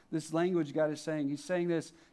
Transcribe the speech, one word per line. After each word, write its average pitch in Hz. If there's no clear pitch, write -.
this 156
language 165
God 156
is 147
saying? 151
He's 143
saying 175
this, 165